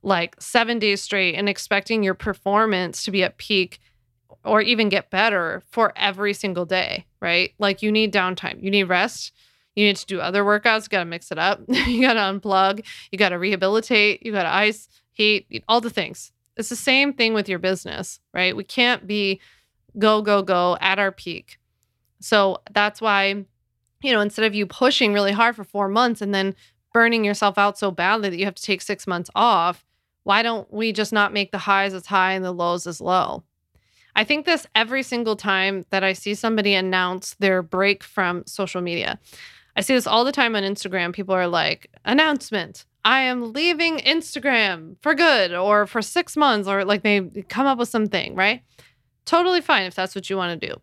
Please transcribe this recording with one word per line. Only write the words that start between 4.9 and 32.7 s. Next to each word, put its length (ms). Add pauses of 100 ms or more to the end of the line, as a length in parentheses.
better 580
for 280
every 360
single 320
day, 420 (140)
right? 380
Like, 240
you 100
need 200
downtime, 500
you 80
need 140
rest, 480 (420)
you 100
need 120
to 100
do 140
other 240
workouts, 400
you 40
gotta 160
mix 260
it 80
up, 260
<laughs> 40
you 320
gotta 200
unplug, 640 (260)
you 80
gotta 200
rehabilitate, 880
you 80
gotta 200
ice, 360 (240)
heat, 560
all 120
the 100
things. 420 (240)
It's 120
the 80
same 360
thing 220
with 140
your 100
business, 640 (120)
right? 240
We 80
can't 420
be 340 (580)
go, 240
go, 200
go 380
at 180
our 140
peak. 460 (640)
So 380 (120)
that's 300
why, 440 (580)
you 100
know, 80
instead 240
of 100
you 120
pushing 460
really 200
hard 240
for 80
four 240
months 320
and 140
then 200 (380)
burning 320
yourself 340
out 200
so 120
badly 400
that 80
you 60
have 100
to 80
take 200
six 240
months 280
off, 500 (380)
why 200
don't 300
we 200
just 200
not 200
make 180
the 80
highs 360
as 120
high 260
and 120
the 80
lows 340